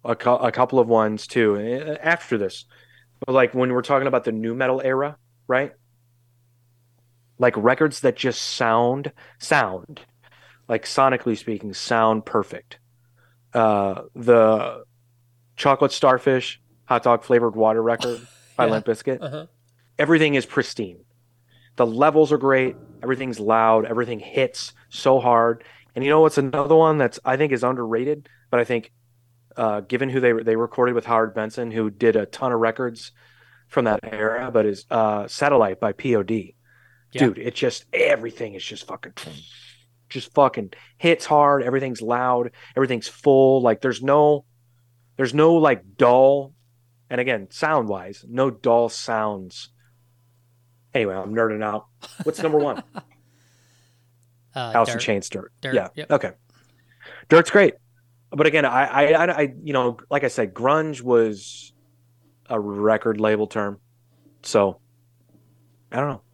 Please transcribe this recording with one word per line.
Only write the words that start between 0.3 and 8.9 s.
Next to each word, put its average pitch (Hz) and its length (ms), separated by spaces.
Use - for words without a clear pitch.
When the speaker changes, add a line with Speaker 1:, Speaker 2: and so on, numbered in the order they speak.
Speaker 1:
a 127 160
couple 127 300
of 117 80
ones 107 400
too, 110 300
eh, 135 440
after 165 360
this. 95 260
But, 131 100
like, 127 200
when 127 180
we're 123 100
talking 139 260
about 127 160
the 113 80
nu 113 220
metal 131 300
era, 135 320
right? 131 260
Like, 123 180
records 131 440
that 127 160
just - 260
sound, 123 720